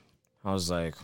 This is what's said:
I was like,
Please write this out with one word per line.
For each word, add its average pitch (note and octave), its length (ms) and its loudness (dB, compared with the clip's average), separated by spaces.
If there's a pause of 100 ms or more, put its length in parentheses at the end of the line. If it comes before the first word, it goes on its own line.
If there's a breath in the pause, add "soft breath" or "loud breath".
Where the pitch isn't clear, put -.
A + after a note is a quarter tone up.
(440 soft breath)
I G2 80 0
was F2+ 180 2
like, E2+ 340 0